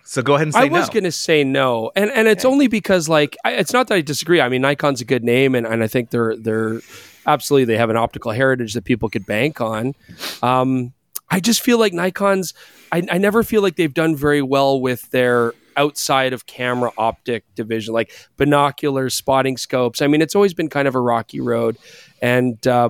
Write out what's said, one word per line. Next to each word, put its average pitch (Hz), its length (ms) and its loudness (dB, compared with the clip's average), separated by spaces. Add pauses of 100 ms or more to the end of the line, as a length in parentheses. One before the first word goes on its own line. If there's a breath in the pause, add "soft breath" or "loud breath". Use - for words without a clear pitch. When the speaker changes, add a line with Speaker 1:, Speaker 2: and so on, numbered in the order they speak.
Speaker 1:
So - 160 -4
go 139 140 2
ahead 156 120 0
and 151 60 -6
say 220 80 4
Speaker 2:
I 269 40 6
was 330 220 0
Speaker 1:
no. - 60 -10
Speaker 2:
gonna 190 180 -2
say 151 340 0
no. 131 500 0
And, 202 160 0
and 226 160 2
it's 208 180 2
Speaker 1:
Okay. 254 60 4
Speaker 2:
only 277 160 4
because, 190 420 0
like, 151 260 2 (100)
I, 233 80 0
it's 220 200 -2
not 247 140 2
that 220 80 0
I 180 60 2
disagree. 151 400 0
I 123 80 2
mean, 127 120 0
Nikon's 139 400 0
a 117 40 -8
good 120 180 0
name, 127 320 2
and, 117 120 0
and 113 160 -2
I 110 40 0
think 120 220 -2
they're, 113 280 -2
they're 110 440 -4 (440 loud breath)
absolutely, 143 400 2
they 113 120 2
have 117 120 2
an 110 80 0
optical 117 340 -4
heritage 123 440 0
that 120 100 -4
people 117 240 0
could 104 160 -6
bank 120 360 -2
on. 113 320 -4 (480 loud breath)
Um, 127 520 0 (360)
I 190 120 0
just 220 200 0
feel 240 180 2
like 214 140 2
Nikon's, 185 600 -2 (400 loud breath)
I, 170 180 0
I 170 60 0
never 202 260 2
feel 214 180 0
like 196 160 0
they've 160 160 0
done 160 220 0
very 147 260 0
well 139 380 2
with 127 320 -4
their 120 420 2 (240)
outside 139 560 0
of 139 120 -12
camera 123 520 -4
optic 113 480 -4 (100)
division, 113 380 -6
like 113 180 -2 (240 loud breath)
binoculars, 139 800 0
spotting 131 400 0
scopes. 123 460 -2
I 147 60 2
mean, 151 140 4
it's 156 140 -2
always 202 180 2
been 160 160 -4
kind 139 200 0
of 127 60 -4
a 127 40 0
rocky 120 400 -2
road. 117 380 -2 (440 loud breath)
And, 123 460 0
uh, 120 220 2